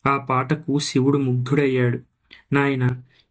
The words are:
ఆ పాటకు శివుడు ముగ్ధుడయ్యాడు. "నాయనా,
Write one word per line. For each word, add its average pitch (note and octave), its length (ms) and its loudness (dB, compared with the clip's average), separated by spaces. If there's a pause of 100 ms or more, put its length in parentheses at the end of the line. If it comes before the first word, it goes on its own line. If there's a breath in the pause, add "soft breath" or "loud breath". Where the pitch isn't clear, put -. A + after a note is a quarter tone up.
ఆ - 80 2
పాటకు C3+ 640 -2
శివుడు C#3 380 0
ముగ్ధుడయ్యాడు. B2+ 840 0 (540 loud breath)
"నాయనా, C3 480 0 (280 soft breath)